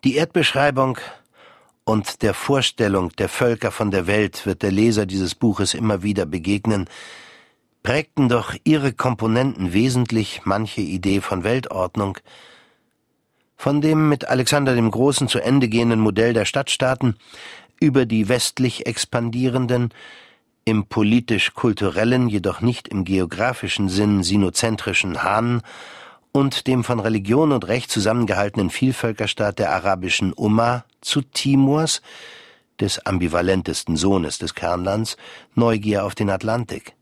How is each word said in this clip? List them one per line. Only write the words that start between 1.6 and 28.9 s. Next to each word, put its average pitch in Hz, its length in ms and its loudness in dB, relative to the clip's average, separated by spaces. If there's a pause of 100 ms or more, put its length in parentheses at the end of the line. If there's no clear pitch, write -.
und - 400 -2
der 104 120 2
Vorstellung 101 800 0
der 95 120 -2
Völker 117 440 0
von 107 180 -2
der 92 160 0
Welt 104 400 0
wird 95 160 -2
der 101 80 0
Leser 107 340 2
dieses 95 300 -4
Buches 104 400 0
immer 104 300 -2
wieder 101 220 0
begegnen, 95 640 -2 (920)
prägten 135 460 0
doch 117 340 0
ihre 139 300 2
Komponenten 113 800 0
wesentlich 117 720 0
manche 104 380 -2
Idee 95 380 -2
von 92 220 -6
Weltordnung. 98 760 -2 (1400)
Von 143 240 0
dem 156 280 4
mit 147 180 0
Alexander 131 480 2
dem 113 160 2
Großen 131 380 2
zu - 100 0
Ende 127 300 2
gehenden 117 320 2
Modell 110 320 2
der 113 120 2
Stadtstaaten 131 720 -2 (640)
über 135 240 4
die 110 240 0
westlich 123 580 0
expandierenden, 120 1080 -2 (680)
im 107 220 0
politisch-kulturellen, 113 1400 0
jedoch 98 340 -2
nicht 120 260 -2
im 98 160 -2
geografischen 95 840 -2
Sinn 101 340 2
sinozentrischen 98 1000 0
Han 117 400 0 (680)
und 139 340 0
dem 127 160 2
von 120 160 0
Religion 110 540 2
und 113 160 0
Recht 117 220 -2
zusammengehaltenen 101 800 0
Vielvölkerstaat 110 920 -2